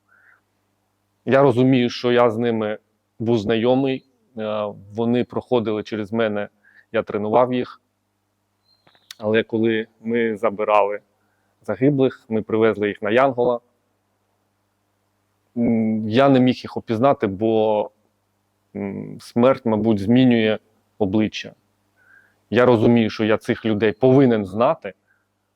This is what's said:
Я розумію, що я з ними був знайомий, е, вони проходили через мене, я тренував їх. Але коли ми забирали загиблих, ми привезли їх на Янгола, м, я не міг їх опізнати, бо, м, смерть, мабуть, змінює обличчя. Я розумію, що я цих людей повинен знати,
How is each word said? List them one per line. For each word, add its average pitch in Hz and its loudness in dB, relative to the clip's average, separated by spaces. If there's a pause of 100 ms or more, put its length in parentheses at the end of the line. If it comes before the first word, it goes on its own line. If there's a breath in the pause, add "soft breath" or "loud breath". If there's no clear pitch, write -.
(1300 soft breath)
Я 123 4
розумію, 127 2
що 123 -4
я 120 4
з 107 -6
ними 110 -4 (420)
був 117 0
знайомий, 127 -2 (320)
е, 107 -6 (280)
вони 117 -2
проходили 110 -4
через 104 -10
мене, 104 -4 (420 soft breath)
я 110 -2
тренував 110 -2
їх. - -8 (1400)
Але 110 -2
коли 113 -2 (140)
ми 113 -4
забирали 104 0 (600)
загиблих, 131 0
ми 110 -4
привезли 104 0
їх 98 -8
на 104 -4
Янгола, 123 0 (2000)
м, 110 -2
я 131 4
не 131 4
міг 127 2
їх - -14
опізнати, 117 0
бо, 107 -2 (840)
м, 101 -10
смерть, 127 0
мабуть, 110 0
змінює 113 2 (380)
обличчя. 107 -4 (960 soft breath)
Я 117 4
розумію, 117 4
що 110 -4
я 107 2
цих - -4
людей 107 0
повинен 127 2
знати, 110 -4 (640)